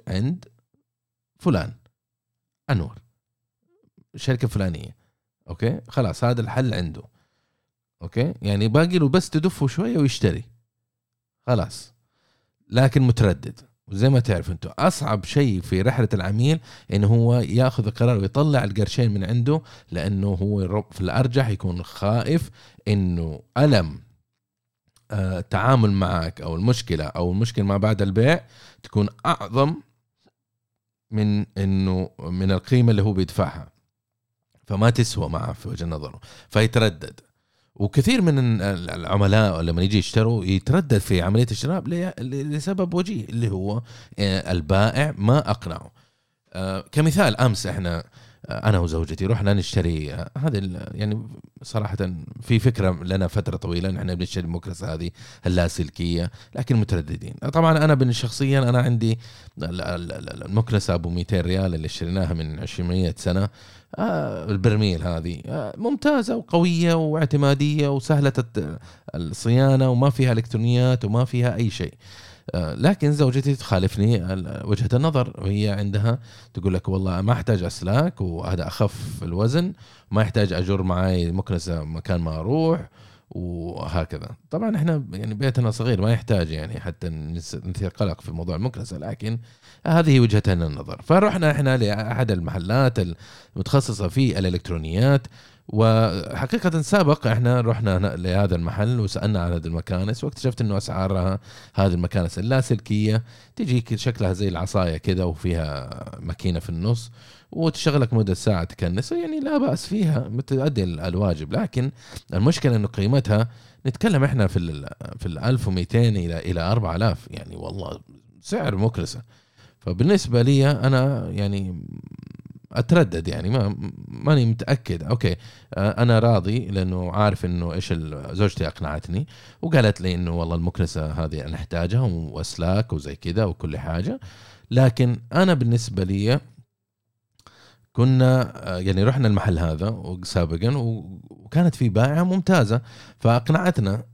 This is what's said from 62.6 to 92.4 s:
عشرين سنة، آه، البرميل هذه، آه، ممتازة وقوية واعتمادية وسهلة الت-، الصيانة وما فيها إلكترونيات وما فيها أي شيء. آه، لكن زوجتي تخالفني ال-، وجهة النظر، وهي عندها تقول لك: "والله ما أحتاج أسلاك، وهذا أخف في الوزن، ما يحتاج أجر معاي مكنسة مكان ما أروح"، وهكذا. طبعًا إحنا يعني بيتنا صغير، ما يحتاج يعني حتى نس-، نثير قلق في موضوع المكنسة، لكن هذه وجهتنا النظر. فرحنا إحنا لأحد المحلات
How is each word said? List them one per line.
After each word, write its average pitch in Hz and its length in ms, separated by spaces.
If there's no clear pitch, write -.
عشرين 87 560
سنة، 95 320
آه، 131 520
البرميل 101 520
هذه، 82 440
آه، 113 300
ممتازة 240 600
وقوية 170 580
واعتمادية 147 920
وسهلة 139 500
الت-، 87 400
الصيانة 127 760
وما 127 200
فيها 127 220
إلكترونيات 120 720
وما 113 200
فيها 120 300
أي 110 160
شيء. - 240
آه، 80 200
لكن 147 380
زوجتي 139 440
تخالفني 95 760
ال-، 85 340
وجهة 107 260
النظر، 135 460
وهي 101 300
عندها 104 500
تقول 92 200
لك: 90 140
"والله 95 320
ما 107 120
أحتاج 107 300
أسلاك، 104 580
وهذا 90 460
أخف - 520
في - 60
الوزن، 120 480
ما 107 120
يحتاج 101 300
أجر 92 300
معاي 90 500
مكنسة 87 520
مكان 80 360
ما 80 200
أروح"، 160 480
وهكذا. 85 960
طبعًا 214 260
إحنا 156 360
يعني 107 220
بيتنا 120 360
صغير، 113 300
ما 110 120
يحتاج 98 380
يعني 80 300
حتى 90 280
نس-، 80 460
نثير 90 340
قلق - 320
في 85 120
موضوع 82 240
المكنسة، 98 420
لكن 110 400
هذه 160 340
وجهتنا 101 460
النظر. - 360
فرحنا 180 480
إحنا 139 260
لأحد 110 540
المحلات 101 680